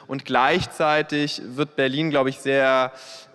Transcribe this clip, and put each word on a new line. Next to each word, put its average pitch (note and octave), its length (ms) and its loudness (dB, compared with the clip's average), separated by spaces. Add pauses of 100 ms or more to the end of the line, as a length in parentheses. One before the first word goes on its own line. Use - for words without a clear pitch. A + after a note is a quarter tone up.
Und C3+ 160 -8
gleichzeitig D3+ 1200 0
wird C3+ 300 -6
Berlin, C#3 340 0
glaub C#3 180 2
ich, C3+ 120 -4
sehr, C3 540 2 (420)